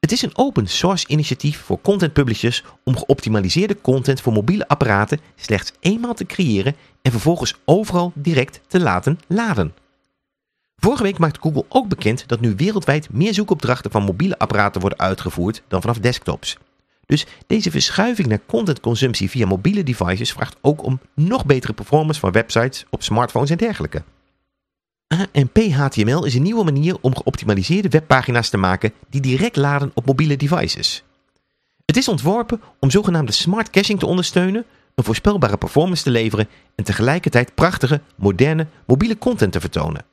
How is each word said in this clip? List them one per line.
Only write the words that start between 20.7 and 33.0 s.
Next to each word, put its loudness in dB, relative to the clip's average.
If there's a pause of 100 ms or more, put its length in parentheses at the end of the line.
om -4 (160)
nog 0
betere 0
performance 0
van 0
websites 0
op -6
smartphones 0
en 0
dergelijke. -4 (1120)
A 0
M 2
P 2
H 2
T -4
M 2
L 0
is -2
een 2
nieuwe 0
manier 0
om 2
geoptimaliseerde -2
webpagina's 2
te -2
maken 0 (160)
die -4
direct 0
laden 0
op -4
mobiele 2
devices. -2 (840)
Het 2
is 2
ontworpen -2 (180)
om 2
zogenaamde 2